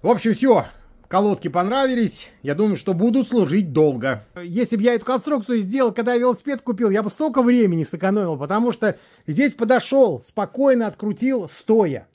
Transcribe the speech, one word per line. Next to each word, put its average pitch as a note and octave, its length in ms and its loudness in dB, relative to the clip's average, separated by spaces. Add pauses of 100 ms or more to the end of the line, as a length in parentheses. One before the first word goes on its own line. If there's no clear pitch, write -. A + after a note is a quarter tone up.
В E3+ 80 -2
общем, A3+ 240 2
всё. G#3+ 320 4 (440)
Колодки G3 400 0
понравились, A#3 800 -2 (120)
я C#3 120 -4
думаю, G3+ 240 0
что F#3+ 160 -2
будут A3+ 340 0
служить G3 460 0
долго. C3 500 0 (180)
Если G3+ 340 -2
бы G3 60 0
я A#3+ 120 2
эту A3+ 100 -4
конструкцию B3+ 560 -2
сделал, A3+ 320 0
когда A#3+ 220 -2
я A#3+ 60 2
велосипед B3 420 -2
купил, A3+ 260 -2
я G3+ 140 2
бы G3+ 80 -4
столько C#4 320 -2
времени A3 420 2
сэкономил, F#3 540 -2
потому G3+ 340 -2
что - 240 -2 (300)
здесь G3+ 260 0
подошёл, A#3 720 2
спокойно A#3+ 640 0
открутил G#3+ 640 -4
стоя. F3+ 640 0